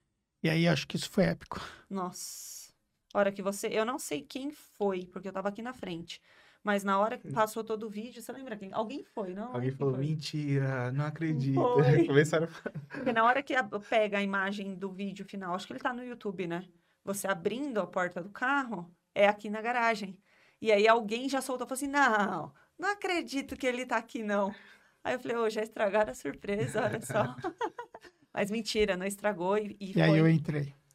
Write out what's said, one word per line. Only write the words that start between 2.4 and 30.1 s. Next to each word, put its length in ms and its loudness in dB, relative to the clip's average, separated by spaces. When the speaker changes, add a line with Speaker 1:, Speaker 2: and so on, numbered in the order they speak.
Speaker 2:
A 40 0
hora 140 4
que 100 -10
você, 260 -4
eu 160 2
não 140 -4
sei 240 -6
quem 280 -8
foi, 560 -4
porque 220 -12
eu 40 -10
tava 180 -2
aqui 120 -10
na 100 -8
frente. 480 -10
Mas 200 0
na 160 2
hora 180 2
que 120 -12
Speaker 3:
Hum. 40 -6
Speaker 2:
passou 300 2
todo 240 -4
o 20 -6
vídeo, 320 -10
você 120 -12
lembra 240 -10
quem? 160 -12
Alguém 320 -4
foi, 280 -8
não? 220 -8
Speaker 3:
Alguém 160 -2
Speaker 2:
Quem 80 -6
Speaker 3:
falou, 160 0
Speaker 2:
foi? 100 -2
Speaker 3:
"Mentira, 880 -2
não 140 -2
acredito." 500 -2
Speaker 2:
Foi. 520 6
Speaker 3:
<laughs> 20 0
Começaram 380 6
a 20 -4
falar. 400 -10
Speaker 2:
Porque 240 -2
na 120 4
hora 160 6
que 140 -4
a, 80 2
pega 560 0
a 40 2
imagem 520 -2
do 160 -8
vídeo 340 -8
final, 300 -6
acho 120 -4
que 60 -12
ele 80 -8
tá 120 -2
no 120 -10
YouTube, 440 -6
né? 160 -4
Você 240 -4
abrindo 520 -2
a 60 0
porta 340 -2
do 100 -10
carro, 640 -2
é 140 6
aqui 200 0
na 140 -6
garagem. 560 0
E 120 4
aí 160 8
alguém 400 4
já 120 0
soltou, 280 -4
falou 100 -4
assim, 80 -4
"Não, 680 2
não 140 -4
acredito 640 -4
que 100 -6
ele 200 -2
tá 120 0
aqui, 260 -8
não." 280 0
Aí 100 -2
eu 60 -4
falei, 160 -4
"Ô, 120 2
já 140 -2
estragaram 480 0
a 40 -8
surpresa, 680 -4
olha 180 -2
só." 360 -2
Speaker 3:
<laughs> 760 -8
Speaker 2:
Mas 160 -2
mentira, 460 0
não 100 -4
estragou 500 0
e, 220 -4
e 180 -10
Speaker 1:
E 60 6
aí 80 8